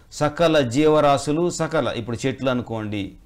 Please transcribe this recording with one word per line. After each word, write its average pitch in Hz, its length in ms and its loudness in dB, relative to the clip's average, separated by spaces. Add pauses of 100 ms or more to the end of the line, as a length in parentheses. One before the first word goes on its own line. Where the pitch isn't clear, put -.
(120)
సకల 151 480 2
జీవరాశులు, 147 880 2
సకల 156 460 -2
ఇప్పుడు 117 300 -6
చెట్లు 131 240 -2
అనుకోండి, 107 640 -4 (140)